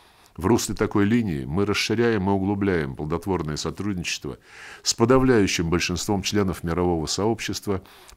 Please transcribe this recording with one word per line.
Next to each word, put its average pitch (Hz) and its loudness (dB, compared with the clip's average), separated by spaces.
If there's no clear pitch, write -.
В 82 -2
русле 110 2
такой 101 0
линии 101 0
мы 92 0
расширяем 107 0
и 98 2
углубляем 95 0
плодотворное 78 -4
сотрудничество 80 -6
с - -2
подавляющим 117 4
большинством 90 0
членов 98 -2
мирового 85 0
сообщества, 101 -2